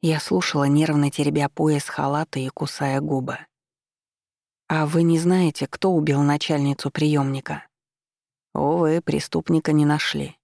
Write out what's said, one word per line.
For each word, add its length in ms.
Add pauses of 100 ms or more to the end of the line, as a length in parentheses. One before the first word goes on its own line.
Я 180
слушала, 460
нервно 440
теребя 400
пояс 400
халата 500
и 100
кусая 520
губы. 380 (1300)
«А 160
вы 180
не 140
знаете, 500
кто 240
убил 300
начальницу 720
приёмника?» 760 (880)
Увы, 480
преступника 680
не 140
нашли. 580